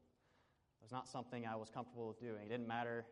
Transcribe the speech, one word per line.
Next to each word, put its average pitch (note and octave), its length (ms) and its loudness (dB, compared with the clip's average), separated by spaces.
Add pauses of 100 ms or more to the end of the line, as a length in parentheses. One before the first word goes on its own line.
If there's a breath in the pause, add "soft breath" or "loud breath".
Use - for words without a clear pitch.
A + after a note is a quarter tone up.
(800 soft breath)
It - 40 -20
was A2 80 -8
not B2+ 160 2
something A#2+ 400 -2
I A2 80 2
was A2 160 -2
comfortable A#2+ 380 -2
with G#2+ 100 -6
doing. A2 260 -2
It G#2 40 -6
didn't A#2+ 180 2
matter A#2 440 4